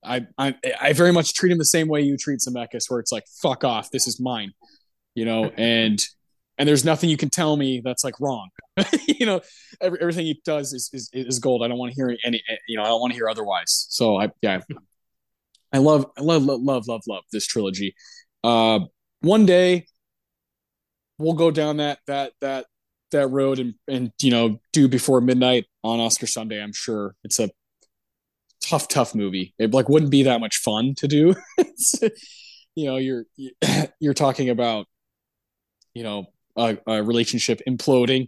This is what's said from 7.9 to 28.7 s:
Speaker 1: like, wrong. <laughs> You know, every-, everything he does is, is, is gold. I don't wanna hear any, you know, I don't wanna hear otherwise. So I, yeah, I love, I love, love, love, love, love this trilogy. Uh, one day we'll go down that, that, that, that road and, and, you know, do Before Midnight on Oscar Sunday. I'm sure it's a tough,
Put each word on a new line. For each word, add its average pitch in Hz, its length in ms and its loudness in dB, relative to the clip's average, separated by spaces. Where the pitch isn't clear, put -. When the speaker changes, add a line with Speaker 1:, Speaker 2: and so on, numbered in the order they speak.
Speaker 1:
like, 127 140 -10
wrong. 120 300 -6
<laughs> 196 80 2
You 277 180 0
know, 190 160 0
every-, 180 180 -2
everything 170 260 -2
he 151 200 -6
does 147 260 -4
is, 127 220 -10
is, 123 180 -12
is 127 280 -6
gold. 123 220 0
I 117 60 0
don't 120 100 -4
wanna 123 160 -8
hear 131 300 -4
any, 117 180 -4
you 113 80 -6
know, 107 60 -4
I 107 40 -2
don't 117 140 2
wanna 123 140 -2
hear 117 120 -2
otherwise. 101 640 -4
So 110 280 2
I, 104 120 0
yeah, 95 200 0
I 135 60 2
love, 143 260 6
I - 40 -12
love, 156 220 2
love, 135 180 0
love, 127 260 -2
love, 113 180 -8
love 101 180 -10
this 104 120 -4
trilogy. 98 500 -4
Uh, 113 340 4
one 208 260 6
day 180 420 4
we'll 160 160 0
go 165 180 4
down 151 260 -2
that, 147 300 -4
that, 139 320 -6
that, 135 280 -6
that 143 160 2
road 135 320 0
and, 120 140 -4
and, 127 320 -4
you 135 100 6
know, 117 300 2
do 143 160 6
Before 127 320 4
Midnight 123 460 4
on 117 160 -2
Oscar 113 280 0
Sunday. 110 360 -6
I'm 104 80 -12
sure 104 440 -6
it's - 140 -2
a 107 100 0
tough, - 260 -2